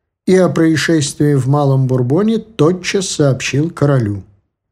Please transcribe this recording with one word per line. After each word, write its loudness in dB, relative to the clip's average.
и 2
о 4
происшествии 0
в 0
Малом 2
Бурбоне 0
тотчас -2
сообщил -2
королю. -2